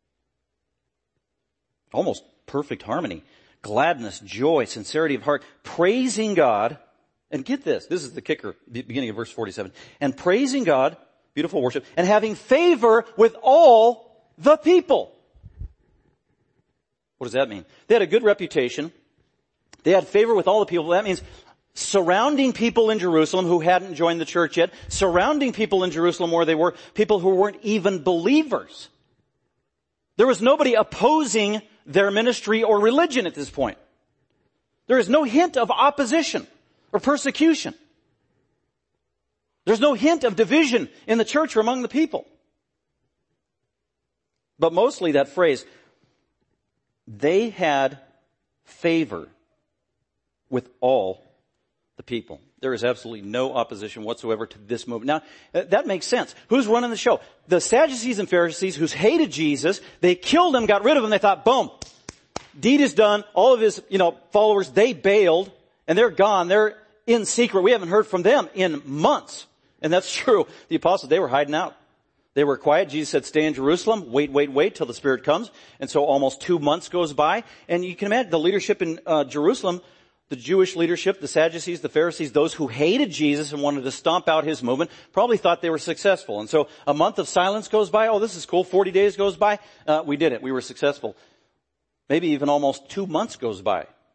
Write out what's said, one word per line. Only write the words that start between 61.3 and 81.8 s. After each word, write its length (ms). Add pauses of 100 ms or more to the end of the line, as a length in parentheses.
"Boom, 240 (880)
deed 220
is 140
done." 280 (120)
All 180
of 60
his, 300
you 100
know, 180 (140)
followers, 400
they 220
bailed, 580 (360)
and 100
they're 120
gone. 380
They're 300 (300)
in 180
secret. 360
We 100
haven't 180
heard 160
from 160
them 320
in 320
months. 640 (340)
And 100
that's 240
<laughs> 80
true. 220 (220)
The 80
apostles, 340
they 100
were 80
hiding 280
out. 200 (580)
They 100
were 140
quiet. 320
Jesus 200
said, 160
"Stay 200
in 80
Jerusalem. 580
Wait, 200
wait, 200
wait 240
till 100
the 80
Spirit 300
comes." 260 (300)
And 100
so 160
almost 360
two 180
months 300
goes 240
by. 300 (240)
And 160
you 120
can 120
imagine 240
the 80
leadership 420
in, 240
uh, 180
Jerusalem, 580 (480)
the 60
Jewish 400
leadership, 440
the 80
Sadducees, 540